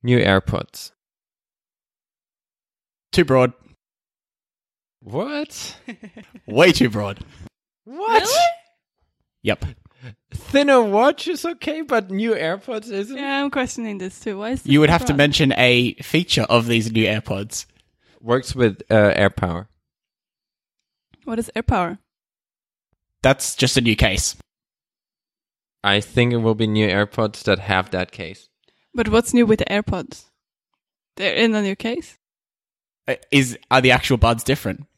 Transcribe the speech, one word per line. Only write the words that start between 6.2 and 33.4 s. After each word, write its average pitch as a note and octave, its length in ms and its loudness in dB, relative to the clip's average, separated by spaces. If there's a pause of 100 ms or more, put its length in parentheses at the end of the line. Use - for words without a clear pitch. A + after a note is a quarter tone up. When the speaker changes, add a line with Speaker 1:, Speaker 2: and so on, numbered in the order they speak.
Speaker 2:
Way D3+ 260 4
too - 180 2
broad. G#2 280 -6 (680)
Speaker 1:
What? G4+ 380 0
Speaker 3:
Really? B4+ 180 0 (1000)
Speaker 2:
Yep. - 220 -2 (680)
Speaker 1:
Thinner C#4 500 2
watch A3+ 460 2
is E4 160 -6
okay, D#4+ 380 -6
but A#3 280 -4
new G#3+ 240 -2
AirPods G3+ 560 -6
isn't? G#3 260 -8
Speaker 3:
Yeah, C#4 260 -4
I'm C#4 80 -4
questioning B3 480 -6
this F#3 220 -12
too. G3+ 180 -8
Why G#3 120 -8
is C4 120 -6
this C3+ 100 -2
Speaker 2:
You C#3+ 80 6
would D3+ 80 4
Speaker 3:
so D#3 40 2
Speaker 2:
have E3+ 100 0
to - 100 -6
Speaker 3:
broad? C#3+ 60 0
Speaker 2:
mention C#3+ 380 2
a B2 380 4
feature - 540 -2
of A#2 180 2
these A#2 240 0
new A2 140 2
AirPods. G#2 640 -4 (540)
Speaker 1:
Works A#2+ 340 -2
with, A#2 360 2
uh, G#2 240 6
AirPower. F#2 520 -2 (1600)
Speaker 3:
What A3+ 140 -6
is A3+ 160 -6
AirPower? G3+ 440 -2 (1200)
Speaker 2:
That's - 320 0
just - 220 0
a C3+ 40 2
new A#2 160 2
case. G#2 400 -2 (1500)
Speaker 1:
I G2+ 160 2
think A#2+ 320 0
it A#2+ 60 0
will A2+ 160 2
be A2 140 0
new G#2+ 200 2
AirPods G#2 560 -2
that G2 140 2
have F#2 320 -2
that F#2 220 -6
case. - 360 -16 (460)
Speaker 3:
But A3+ 140 -2
what's A3+ 260 0
new A#3+ 120 6
with G#3+ 140 2
the - 60 -2
AirPods? - 600 -6 (880)
They're F#3+ 180 -4
in A3+ 200 0
a G#3+ 80 0
new G3 140 -4
case? B3 400 -8 (920)
Speaker 2:
Uh, - 80 -4 (160)
is, C3 260 2 (120)